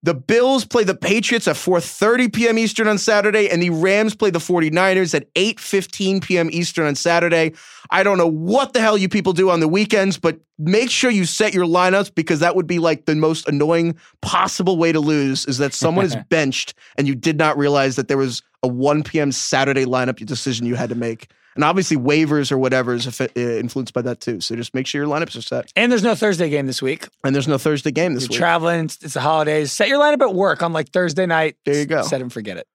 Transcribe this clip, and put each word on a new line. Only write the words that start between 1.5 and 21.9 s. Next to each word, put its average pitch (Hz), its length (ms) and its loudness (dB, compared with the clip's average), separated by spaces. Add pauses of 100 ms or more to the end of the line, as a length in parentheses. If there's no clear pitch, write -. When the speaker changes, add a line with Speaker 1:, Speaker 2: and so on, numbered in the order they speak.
Speaker 1:
four 180 240 0
thirty 233 480 0
P 233 220 0
M 226 80 2
Eastern 220 320 0
on 208 80 2
Saturday, 208 520 2
and 170 140 2
the 175 60 2
Rams 196 460 2
play 208 160 0
the 170 100 -2
forty-niners 180 720 2
at 151 240 -2
eight 202 240 -2
fifteen 190 580 -2
P 180 180 -2
M 165 140 0
Eastern 165 360 -2
on 143 80 -2
Saturday. 170 580 2 (360)
I 190 140 2
don't 202 140 2
know 170 120 4
what 180 440 0
the 240 80 2
hell 214 160 2
you 190 100 0
people 190 240 0
do 185 180 2
on 170 120 2
the 156 80 2
weekends, 196 480 0
but 160 220 -2 (200)
make 202 320 2
sure - 180 0
you 202 140 2
set 208 300 0
your 180 120 0
lineups, 185 480 2
because 160 280 0
that 170 120 2
would 180 140 0
be, 175 120 0
like, 160 260 0
the 156 100 2
most 156 320 0
annoying 165 480 0 (260)
possible 185 560 0
way 165 140 2
to 156 80 2
lose, 147 460 0
is 135 140 -4
that 139 140 -2
someone 175 300 0
is 147 200 -2
Speaker 2:
<laughs> - 60 -20
Speaker 1:
benched 151 440 -2 (240)
and 139 100 0
you 139 80 0
did 151 220 -2
not 151 200 2
realize 139 380 2
that 135 140 -4
there 139 80 2
was 131 240 -2 (200)
a 131 60 -2
one 143 360 0
P 156 180 -2
M 143 100 0
Saturday 135 540 0
lineup 127 400 -2
decision 120 420 -6
you 120 80 -2
had 120 140 -4
to 120 60 -6
make. 117 340 -8 (260)
And 143 80 -2
obviously 165 340 0